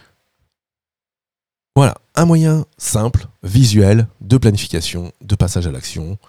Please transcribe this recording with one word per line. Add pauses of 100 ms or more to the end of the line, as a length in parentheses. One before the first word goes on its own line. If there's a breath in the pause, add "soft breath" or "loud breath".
(1800 loud breath)
Voilà, (200)
un
moyen (120)
simple, (160)
visuel, (140)
de
planification, (100)
de
passage
à
l'action, (100)